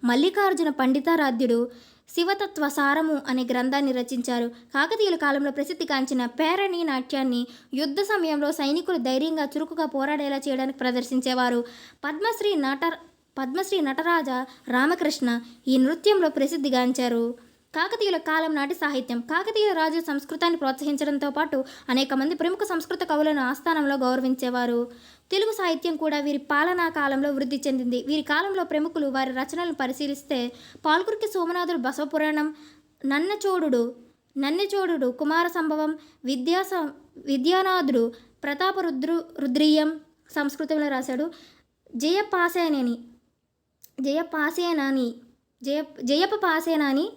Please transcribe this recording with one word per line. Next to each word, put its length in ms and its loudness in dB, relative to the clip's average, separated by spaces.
మల్లికార్జున 640 2
పండితారాధ్యుడు 1000 2
శివతత్వ 580 0
సారము 600 2
అనే 160 0
గ్రంథాన్ని 480 0
రచించారు. 560 -2
కాకతీయుల 680 0
కాలంలో 360 2
ప్రసిద్ధిగాంచిన 760 -2
పేరణి 580 0
నాట్యాన్ని 640 -2
యుద్ధ 280 -2
సమయంలో 500 0
సైనికులు 460 0
ధైర్యంగా, 460 0
చురుకుగా 420 -2
పోరాడేలా 520 -2
చేయడానికి 400 -2
ప్రదర్శించేవారు. 840 0
పద్మశ్రీ 500 -2
నట-, 420 0
పద్మశ్రీ 440 -2
నటరాజ 480 0
రామకృష్ణ 720 2
ఈ 100 4
నృత్యంలో 520 4
ప్రసిద్ధిగాంచారు. 1200 0
కాకతీయుల 420 0
కాలం 380 0
నాటి 180 0
సాహిత్యం. 460 -2
కాకతీయుల 540 0
రాజు 260 2
సంస్కృతాన్ని 580 -2
ప్రోత్సహించడంతో 720 -2
పాటు 340 0
అనేక 240 2
మంది 220 0
ప్రముఖ 280 0
సంస్కృత 400 -2
కవులను 380 2
ఆస్థానంలో 540 0
గౌరవించేవారు. 960 0
తెలుగు 200 0
సాహిత్యం 440 -2
కూడా 240 0
వీరి 180 0
పాలనా 520 2
కాలంలో 420 0
వృద్ధి 360 -2
చెందింది. 400 -2
వీరి 140 0
కాలంలో 420 0
ప్రముఖులు 440 -2
వారి 240 -2
రచనలను 420 -4
పరిశీలిస్తే 800 -4
పాల్కురికి 420 0
సోమనాథుడు 500 -2
బసవపురాణం, 800 -2
నన్నచోడుడు, 880 0
నన్నచోడుడు 760 0
కుమార 360 0
సంభవం, 500 -2
విద్యాస-, 640 0
విద్యానాథుడు 880 2
ప్రతాపరుద్రు-, 800 -2
రుద్రీయం 600 4
సంస్కృతంలో 560 -2
రాశాడు. 440 -2
జయపాసేనేని, 1040 0
జయపాసేనాని, 1120 0
జయ-, 400 -4
జయప 320 2
పాసేనాని 800 2